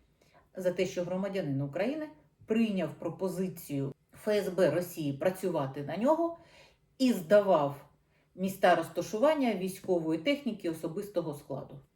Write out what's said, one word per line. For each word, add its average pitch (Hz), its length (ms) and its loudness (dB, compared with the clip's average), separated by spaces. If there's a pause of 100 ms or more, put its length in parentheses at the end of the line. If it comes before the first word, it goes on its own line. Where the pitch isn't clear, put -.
(560)
за 185 160 0
те, 180 140 0
що 175 180 -4
громадянин 180 580 -2
України 240 460 -2 (380)
прийняв 208 540 2
пропозицію 170 920 -4 (200)
Ф - 140 -8
С 202 220 2
Б 175 220 4
Росії 160 420 -2
працювати 147 680 -2
на 156 140 -6
нього 320 400 2 (600)
і 247 160 4
здавав 180 720 4 (500)
місця 185 400 4
розташування 220 800 0
військової 175 640 -2
техніки 247 500 -2
особистого 160 640 -4
складу. 139 460 -12 (160)